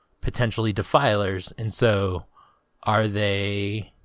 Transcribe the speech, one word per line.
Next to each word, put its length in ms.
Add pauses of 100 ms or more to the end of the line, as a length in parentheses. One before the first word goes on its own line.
(220)
potentially 520
defilers. 840
And 160
so 520 (580)
are 240
they, 840 (120)